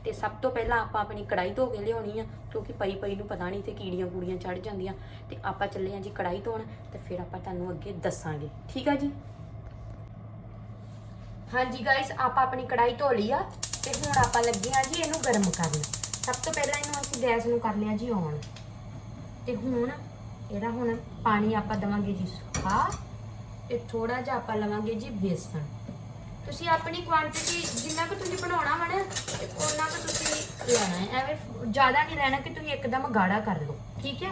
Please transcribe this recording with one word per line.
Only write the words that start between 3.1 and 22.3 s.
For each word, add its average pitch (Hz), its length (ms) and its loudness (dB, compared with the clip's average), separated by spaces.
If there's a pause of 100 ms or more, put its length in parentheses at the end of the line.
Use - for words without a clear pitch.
ਨੂੰ 202 120 -6
ਪਤਾ 180 220 -4
ਨਹੀਂ 196 140 -4
ਤੇ 214 80 -6
ਕੀੜੀਆਂ 185 360 -4
ਕੂੜੀਆਂ 180 300 -2
ਚੜ੍ਹ 180 220 -4
ਜਾਂਦੀਆਂ। 196 340 -6 (360)
ਤੇ - 160 -8
ਆਪਾਂ 202 220 -2
ਚੱਲੇ 196 280 -2
ਆ 196 40 -6
ਜੀ 190 100 -6
ਕੜਾਈ 190 320 -2
ਧੋਣ 220 200 -2 (320)
ਤੇ 175 60 -8
ਫਿਰ 180 200 -6
ਆਪਾਂ 180 200 -8
ਤੁਹਾਨੂੰ 180 320 -4
ਅੱਗੇ 185 220 -6
ਦੱਸਾਂਗੇ, 156 560 -4 (200)
ਠੀਕ 269 200 0
ਆ 285 60 6
ਜੀ? 277 160 0 (2500)
ਹਾਂਜੀ 240 320 2
ਗਾਇਸ, 269 340 4
ਆਪਾਂ 262 240 4
ਆਪਣੀ 254 220 0
ਕੜਾਈ 233 300 4
ਧੋ 277 160 4
ਲਈ 220 200 4
ਆ 294 80 4 (440)
ਤੇ - 80 2
ਹੁਣ - 260 4
ਆਪਾਂ 240 260 6
ਲੱਗੇ 233 260 4
ਆ 277 140 6
ਜੀ 311 180 0
ਇਹਨੂੰ 311 240 2
ਗਰਮ 214 240 6
ਕਰਨ। 151 320 2 (420)
ਸਭ 254 120 0
ਤੋਂ - 180 -2
ਪਹਿਲਾਂ 294 260 2
ਇਹਨੂੰ 285 220 -2
ਅਸੀਂ 247 220 -2
ਗੈਸ 233 220 2
ਨੂੰ 240 140 2
ਕਰ 214 160 -2
ਲਿਆ 214 220 0
ਜੀ 240 140 -2
on 170 220 0 (1120)
ਤੇ 240 100 -2
ਹੁਣ 240 340 0 (640)
ਇਹਦਾ 202 180 -2
ਹੁਣ 233 260 0 (280)
ਪਾਣੀ 214 300 6
ਆਪਾਂ 214 240 0
ਦੇਵਾਂਗੇ 202 360 0
ਜੀ 180 120 -2
ਸੁੱਕਾ 240 680 0 (800)